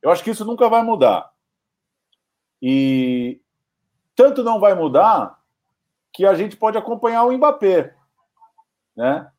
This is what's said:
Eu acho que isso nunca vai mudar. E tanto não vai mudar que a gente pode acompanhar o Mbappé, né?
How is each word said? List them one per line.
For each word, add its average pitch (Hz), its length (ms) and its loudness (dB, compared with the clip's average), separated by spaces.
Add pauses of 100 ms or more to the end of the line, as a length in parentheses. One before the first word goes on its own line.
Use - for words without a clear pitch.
Eu 151 80 0
acho 175 120 2
que 220 80 -8
isso 220 140 -8
nunca 233 240 0
vai 226 140 0
mudar. 135 480 0 (1300)
E 127 800 -2 (720)
tanto 269 300 4
não 226 160 -2
vai 202 140 4
mudar 160 640 0 (760)
que 190 140 0
a 196 80 4
gente 190 220 -6
pode 220 200 -2
acompanhar 233 480 -2
o 247 80 0
Mbappé, 254 640 0 (1000)
né? 131 440 -4